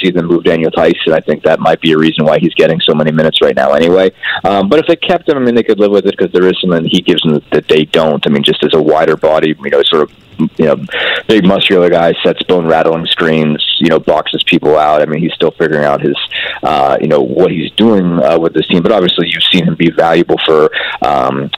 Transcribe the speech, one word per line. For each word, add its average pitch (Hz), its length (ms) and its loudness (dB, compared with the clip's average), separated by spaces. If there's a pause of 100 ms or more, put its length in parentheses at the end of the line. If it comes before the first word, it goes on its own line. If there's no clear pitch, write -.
see 92 80 0
them 87 160 -2
move 85 180 0
Daniel 82 260 0
Theis, 82 240 2 (120)
and 82 80 2
I 78 60 0
think 78 240 -4
that 80 160 0
might 80 200 0
be 80 120 0
a 78 60 2
reason 80 260 0
why 78 140 2
he's 80 160 -4
getting 80 260 2
so 80 140 0
many 76 180 0
minutes 78 280 0
right 69 160 2
now 67 160 2
anyway. 87 380 2 (340)
Um, 98 240 0
but 151 100 2
if 156 80 -2
they 170 100 2
kept - 320 -4
him, 147 80 2
I 135 40 -2
mean, 120 140 0
they 113 80 2
could 104 160 0
live 101 140 2
with 98 140 2
it 98 100 -2
'cause 92 160 -2
there 92 140 2
is 92 140 0
something 82 240 -2
he 82 160 0
gives 85 220 0
them 76 280 0
that - 180 -2
they 78 160 2
don't. 78 420 -2
I 76 40 0
mean, 71 120 0
just 76 220 -2
as - 100 0
a 78 80 4
wider 78 340 2
body, 78 460 0
you 71 80 -6
know, 71 120 2
sort 78 200 2
of, 73 80 -4 (460)
you 80 80 0
know, 71 120 2 (520)
big 107 160 2
muscular 92 440 2
guy, 85 240 2 (120)
sets 87 180 -2
bone 87 240 0
rattling 82 400 0
screens, 80 580 0 (140)
you 82 100 0
know, 78 120 2
boxes 78 440 -2
people 76 320 0
out. 76 240 2
I 73 60 0
mean, 78 140 -4
he's 82 120 -2
still 80 200 -2
figuring 78 320 -2
out 71 160 0
his, 71 160 -2 (460)
uh, 69 380 0
you 73 60 -4
know, 76 140 2
what 82 320 0
he's 80 200 -6
doing, 92 500 2
uh, 80 160 2
with 82 140 -2
this - 140 -2
team. 87 160 0
But 104 100 2
obviously, 87 360 0
you've - 160 -2
seen 82 200 0
him 85 100 0
be 85 160 0
valuable 82 540 2
for, 78 260 2 (320)
um, 67 560 -2